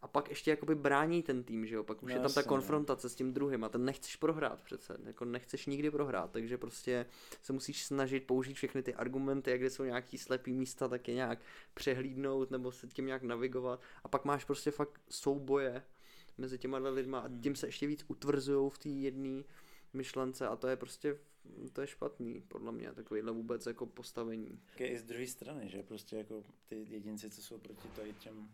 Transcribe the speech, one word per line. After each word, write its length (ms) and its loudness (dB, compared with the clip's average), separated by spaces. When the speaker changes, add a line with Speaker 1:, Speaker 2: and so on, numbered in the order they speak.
Speaker 1:
A 60 -12
pak 220 2
ještě 220 2
jakoby 240 4
brání 480 6
ten 200 2
tým, 220 -2
že 100 -4
jo? 80 0
Pak 200 -6
už 80 -2
Speaker 2:
No 60 2
Speaker 1:
je 40 2
tam 120 4
ta 60 8
Speaker 2:
jasně, 100 4
no. 60 8
Speaker 1:
konfrontace 540 2
s 60 -8
tím 180 0
druhým 300 2
a 60 0
ten 160 2
nechceš 300 -2
prohrát 480 2
přece, 400 -8
jako 220 -6
nechceš 400 -2
nikdy 260 4
prohrát, 400 2
takže 260 -2
prostě 480 0
se 120 -2
musíš 320 -2
snažit 420 2
použít 260 4
všechny 300 0
ty 100 0
argumenty, 600 2
a 40 4
kde 120 4
jsou 140 -4
nějaký 340 -2
slepý 360 0
místa, 340 0
tak 200 -2
je 60 0
nějak 260 2
přehlídnout 760 2
nebo 200 -2
se 160 -12
tím 180 -4
nějak 180 -2
navigovat. 580 0
A 40 -8
pak 180 2
máš 200 2
prostě 260 2
fakt 380 -2
souboje 760 2
mezi 200 -4
těma 220 0
dvěma 160 2
lidma 240 0
a 80 -6
Speaker 2:
Hmm. 140 -6
Speaker 1:
tím 140 2
se 120 -2
ještě 200 -2
víc 200 -2
utvrzujou 640 4
v 80 -16
té 120 -6
jedné 540 -2
myšlence 540 -2
a 80 0
to 120 0
je 80 4
prostě, 420 -2
to 80 -4
je 60 -2
špatný, 600 -6
podle 240 -8
mě, 220 -6
takovýhle 380 -2
vůbec 340 -2
jako 200 -4
postavení. 760 -6
Speaker 2:
Tak 100 -18
je 80 0
i 100 -2
z 60 -8
druhé 240 -6
strany, 420 -8
že 140 -8
prostě 340 -10
jako 260 -8
ty 220 -8
jedinci, 400 -8
co 120 -16
jsou 160 -12
proti 380 -14
tady 180 -8
těm 400 -14